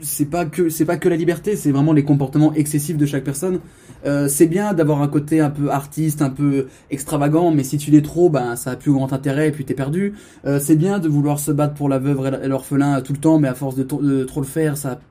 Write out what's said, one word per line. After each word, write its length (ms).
c'est 300
pas 140
que, 240
c'est 160
pas 140
que 100
la 80
liberté, 400
c'est 160
vraiment 200
les 120
comportements 500
excessifs 420
de 100
chaque 180
personne. 340
Euh, 220
c'est 180
bien 260
d'avoir 300
un 60
côté 320
un 100
peu 180
artiste, 540
un 80
peu 360
extravagant, 580
mais 140
si 120
tu 140
l'es 120
trop, 280
ben, 240
ça 160
a 60
plus 160
grand 200
intérêt 360
et 20
puis 140
t'es 100
perdu. 400
Euh, 160
c'est 160
bien 240
de 80
vouloir 320
se 100
battre 240
pour 140
la 100
veuve 260
et 60
la, 140
et 40
l'orphelin 520
tout 120
le 60
temps, 220
mais 80
à 60
force 200
de 80
to-, 180
de 220
trop 180
le 60
faire, 300
ça 160
a 60